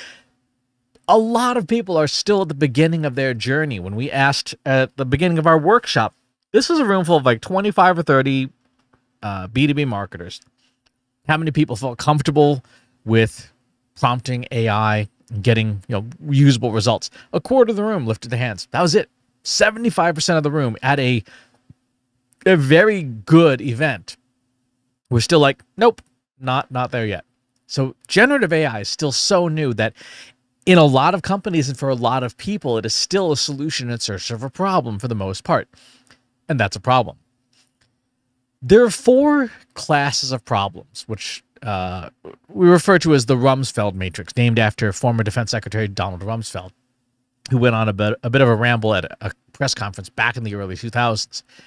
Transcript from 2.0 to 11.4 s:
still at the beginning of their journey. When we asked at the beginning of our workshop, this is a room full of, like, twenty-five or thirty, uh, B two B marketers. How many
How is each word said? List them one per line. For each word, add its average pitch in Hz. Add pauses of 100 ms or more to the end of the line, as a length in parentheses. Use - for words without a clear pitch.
still 202
at 170
the 151
beginning 151
of 127
their 135
journey. 123
When 92
we 123
asked 139 (100)
at 131
the 135
beginning 156
of 156
our 165
workshop, 156 (360)
this -
is 330
a 269
room 190
full 170
of, 135
like, 120
twenty-five 185
or 170
thirty, 135 (720)
uh, 98
B 127
two 143
B 147
marketers. 98 (880)
How 156
many 160